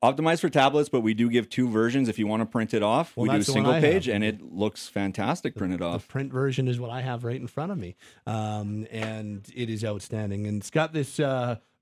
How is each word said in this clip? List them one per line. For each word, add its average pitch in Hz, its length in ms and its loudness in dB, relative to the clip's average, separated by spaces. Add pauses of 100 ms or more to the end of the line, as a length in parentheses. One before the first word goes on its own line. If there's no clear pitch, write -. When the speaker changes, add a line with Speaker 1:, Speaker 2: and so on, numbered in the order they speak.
Speaker 1:
Optimized 156 380 4
for 170 100 0
tablets, 147 400 6
but 127 100 2
we 110 140 2
do 117 160 2
give 117 180 2
two 127 220 2
versions 117 400 2
if 104 80 -4
you 107 80 2
wanna 110 180 0
print 113 300 0
it 107 80 2
off. 123 340 2
Speaker 2:
Well, 117 60 -2
Speaker 1:
We 110 80 2
do - 60 4
a - 20 4
Speaker 2:
that's - 80 0
the 139 60 0
one 135 40 0
Speaker 1:
single - 160 4
Speaker 2:
I 165 40 4
have. 156 60 2
Speaker 1:
page, 156 260 4
and 104 140 2
it 107 200 -2 (100)
looks 101 360 -2
fantastic 101 680 -2
Speaker 2:
The, - 40 -12
Speaker 1:
printed 92 200 -2
Speaker 2:
the 90 80 -4
Speaker 1:
off. 87 220 -4
Speaker 2:
print 135 240 -6
version 131 360 0
is 123 100 -2
what 120 120 -8
I 127 100 -8
have 123 240 -6
right 120 160 -6
in 120 60 -8
front 160 260 -8
of 180 60 -6
me, 90 180 -10 (300)
um, 107 640 -4
and 110 640 -8
it 120 160 -4
is 110 160 -4
outstanding. 104 600 -4
And 104 140 -4
it's - 100 -12
got 160 220 0
this, 147 260 -4
uh, 127 380 0 (260)